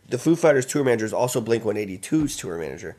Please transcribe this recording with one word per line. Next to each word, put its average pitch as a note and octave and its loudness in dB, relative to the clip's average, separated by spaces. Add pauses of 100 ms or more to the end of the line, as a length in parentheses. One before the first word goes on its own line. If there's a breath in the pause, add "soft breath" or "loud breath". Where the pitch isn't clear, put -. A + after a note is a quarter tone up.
the B2 -2
Foo E3 4
Fighters D3 4
tour C#3+ 0
manager A#2 2
is G2+ -6
also B2 0
Blink A2 0
one G#2 0
eighty-two's G#2+ -2
tour F2 -8
manager. D#2+ -10